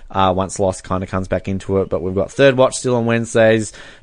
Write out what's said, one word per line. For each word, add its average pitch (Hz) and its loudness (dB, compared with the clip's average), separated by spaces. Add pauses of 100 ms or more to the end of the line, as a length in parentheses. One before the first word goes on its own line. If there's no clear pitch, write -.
(120)
uh, 95 2
once 92 -4
Lost 95 -2
kinda 95 -6
comes 95 -6
back 90 -4
into 98 -2
it. 92 -4
But 80 -4
we've 92 -4
got 95 -2
Third 135 4
Watch 127 2
still 123 -2
on 117 0
Wednesdays, 113 2 (300)